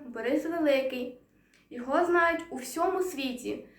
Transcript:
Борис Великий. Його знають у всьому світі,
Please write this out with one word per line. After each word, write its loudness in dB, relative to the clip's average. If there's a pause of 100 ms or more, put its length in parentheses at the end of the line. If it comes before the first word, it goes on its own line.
Борис 0
Великий. 0 (480)
Його 2
знають 4
у -8
всьому 0
світі, -4 (140)